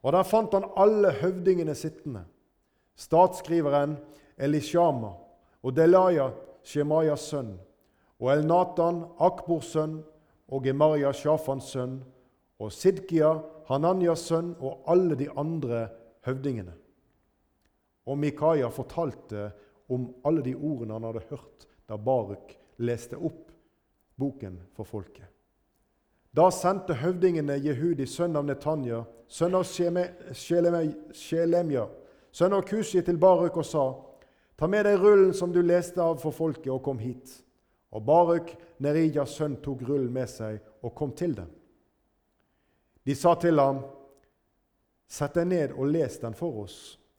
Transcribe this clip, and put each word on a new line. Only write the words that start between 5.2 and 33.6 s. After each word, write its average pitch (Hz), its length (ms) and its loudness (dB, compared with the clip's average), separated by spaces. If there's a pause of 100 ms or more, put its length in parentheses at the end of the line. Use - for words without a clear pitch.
og 131 140 -2
Delaya, 170 540 6 (340)
Shemaias 147 680 0
sønn, 120 240 -6 (640)
og 123 140 2
Elnatan, 170 720 2 (160)
Akbors 170 560 0
sønn, 156 220 -4 (500)
og 135 160 -6
Gemaria, 139 480 2
Shafans 135 640 -2
sønn, 127 220 -6 (600)
og 104 140 -10
Sidkia, 165 640 2 (320)
Hananias 165 580 0
sønn, 165 320 -2
og 135 320 -10
alle 175 300 4
de 143 100 -4
andre 143 560 -4 (400)
høvdingene. 127 480 -6 (1300)
Og 139 100 -4
Mikaia 147 540 0
fortalte 110 800 -8 (400)
om 123 180 -4 (160)
alle 156 220 0
de 127 80 -4
ordene 127 420 -6
han 113 120 -10
hadde 113 200 -10
hørt - 360 -18 (260)
da 110 100 -8
Baruk 107 520 -2 (260)
leste 120 400 -6
opp - 300 -8 (680)
boken 123 400 -6 (160)
for - 160 -14
folket. - 400 -14 (1000)
Da 160 240 4
sendte 180 400 -2
høvdingene 160 640 0
Jehudi, 143 480 -2
sønn 170 320 -4
av 143 80 -2
Netanya, 139 540 -4 (260)
sønn 175 320 -2
av 185 80 0
Sheme-, 180 460 -2 (180)
Sheleme-, 170 800 0
Shelemja, 165 760 0 (440)
sønn 180 240 2
av 190 120 0
Kushi, 202 340 0
til 175 160 0
Baruk 175 380 4
og 160 100 -4